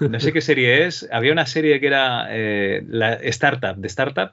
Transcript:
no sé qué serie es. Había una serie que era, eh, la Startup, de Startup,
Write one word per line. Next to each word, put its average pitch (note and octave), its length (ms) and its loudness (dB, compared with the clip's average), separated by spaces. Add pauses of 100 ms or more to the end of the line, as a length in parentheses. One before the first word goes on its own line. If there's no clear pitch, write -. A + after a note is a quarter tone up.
no A2+ 180 0
sé C3 140 0
qué D#3 80 0
serie C3+ 460 4
es. - 260 -8
Había A#2+ 200 2
una D#3+ 120 2
serie D3+ 360 2
que C#3+ 80 0
era, B2+ 420 0
eh, G#2 580 -2
la A2+ 240 0
Startup, B2+ 640 -2
de F#2+ 120 -10
Startup, C3+ 440 -4